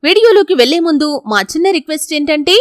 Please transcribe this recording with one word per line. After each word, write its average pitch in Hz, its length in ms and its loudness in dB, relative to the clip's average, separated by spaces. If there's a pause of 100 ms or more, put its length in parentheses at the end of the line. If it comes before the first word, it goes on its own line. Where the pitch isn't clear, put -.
వీడియోలోకి 415 520 4
వెళ్లే 277 280 2
ముందు 302 200 0 (240)
మా 202 80 0 (140)
చిన్న 349 240 0
రిక్వెస్ట్ 311 400 -8
ఏంటంటే 302 420 0